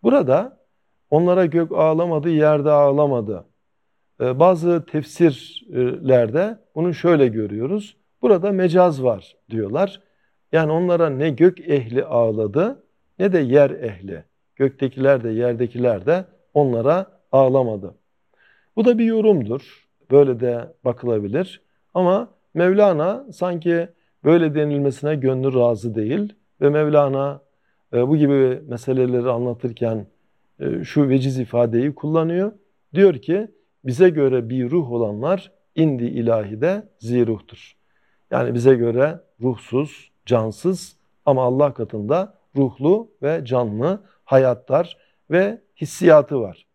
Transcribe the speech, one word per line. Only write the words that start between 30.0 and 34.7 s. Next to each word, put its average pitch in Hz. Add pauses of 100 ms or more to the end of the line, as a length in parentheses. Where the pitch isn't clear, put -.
e, -
şu 143
veciz 131
ifadeyi 120
kullanıyor. 165 (420)
Diyor 185
ki, 185 (360)
"Bize 131
göre 131
bir 123